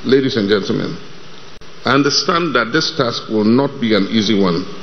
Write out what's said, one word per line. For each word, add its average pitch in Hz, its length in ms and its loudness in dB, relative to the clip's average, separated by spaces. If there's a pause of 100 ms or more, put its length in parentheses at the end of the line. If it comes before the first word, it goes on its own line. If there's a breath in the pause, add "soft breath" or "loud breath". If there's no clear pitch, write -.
Ladies 127 320 2
and 101 140 0
gentlemen, 101 480 0 (880)
I 117 80 2
understand 147 640 2
that 113 180 2
this 156 240 0
task 117 320 -2
will 107 160 2
not 127 360 2
be 110 120 2
an 98 160 2
easy 104 300 2
one 92 260 2 (180)